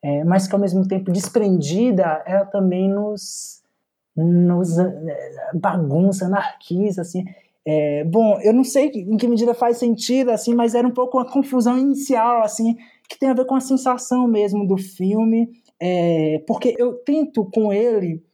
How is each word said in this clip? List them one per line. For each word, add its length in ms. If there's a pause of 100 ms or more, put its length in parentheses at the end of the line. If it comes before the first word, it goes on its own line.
É, 200
mas 240
que 80
ao 60
mesmo 260
tempo 240
desprendida, 1120
ela 200
também 440
nos, 720 (540)
nos, 640
é, 800
bagunça, 720
anarquiza, 760
assim. 240 (440)
É, 360
bom, 360
eu 120
não 100
sei 240
em 300
que 100
medida 260
faz 240
sentido, 540
assim, 240
mas 180
era 140
um 60
pouco 240
uma 120
confusão 480
inicial, 640
assim, 360 (320)
que 100
tem 100
a 40
ver 120
com 100
a 40
sensação 680
mesmo 400
do 120
filme, 720 (280)
é, 680
porque 300
eu 160
tento 500
com 300
ele 500 (100)